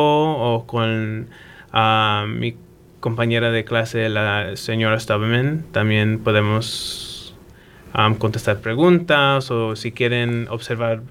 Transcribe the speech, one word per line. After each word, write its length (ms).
o 300
con, 640
am, 680
mi 160
compañera 520
de 120
clase, 460
la 480
señora 420
Stubman, 720
también 480
podemos, 1160
am, 220
contestar 440
preguntas 920
o 260
si 160
quieren 560
observar, 600